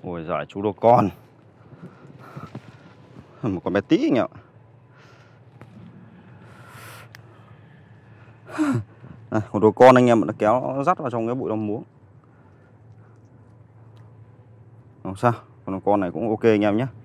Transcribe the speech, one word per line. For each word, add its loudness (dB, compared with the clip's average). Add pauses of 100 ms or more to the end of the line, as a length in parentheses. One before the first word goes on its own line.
Ôi -10
giời, -6
chú -12
đồ -2
con. 4 (2250)
Một -4
con -4
bé 2
tí 0
anh 0
em 0
ạ. -16 (4000)
Này, -2 (100)
con -2
đồ 6
con 10
anh 6
em 2
đã -6
kéo -2
dắt 0
vào -8
trong -6
cái -6
bụi -8
rong -6
muống. -8 (3250)
Không -12
sao, 0 (320)
con, -8
con 0
này -4
cũng -6
ok -4
anh 4
em 0
nhé. -4 (180)